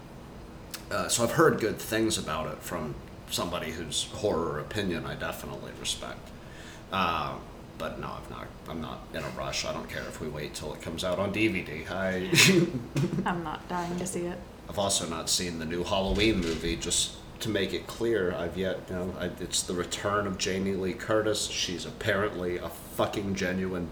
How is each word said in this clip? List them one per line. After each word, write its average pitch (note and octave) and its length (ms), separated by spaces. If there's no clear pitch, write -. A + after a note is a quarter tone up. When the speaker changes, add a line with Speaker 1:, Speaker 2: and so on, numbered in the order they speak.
Speaker 1:
uh, F#2+ 160
so - 160
I've A#2 80
heard C#3+ 280
good G#2 200
things A2 400
about D#2 320
it - 100
from D#2+ 320
somebody E2+ 400
whose D#2+ 320
horror E2 460
opinion E2 480
I D2 80
definitely C#2+ 640
respect. - 500
Uh, E2 420
but D#2 200
no, C#2+ 140
I've - 180
not, A#1 180
I'm D#2+ 140
not C2 220
in D#2 100
a C#2+ 140
rush. C2+ 260
I - 80
don't D#2 180
care C#2 120
if - 180
we D#2+ 80
wait D2 260
till D2+ 200
it - 80
comes E2 240
out F2+ 120
on G2 140
D G#2+ 160
V F#2 140
D. D#2 280
I F#2 400
<laughs> - 400
Speaker 2:
I'm F3 160
not D#3 280
dying F3 300
to F#3 60
see F3 200
it. F3 120
Speaker 1:
I've - 100
also F#2+ 300
not D#2+ 220
seen E2+ 300
the D#2+ 60
new F2 200
Halloween G2 560
movie, E2 340
just - 380
to - 80
make G2 260
it - 140
clear. G#2 480
I've F2 220
yet, F#2 320
you F#2 60
know, F2+ 220
I, F2 120
it's - 240
the F#2+ 100
return G2 540
of F#2+ 100
Jamie F#2+ 360
Lee F#2 180
Curtis. G#2+ 560
She's D#2+ 380
apparently F2+ 720
a E2+ 100
fucking G2+ 680
genuine F#2 560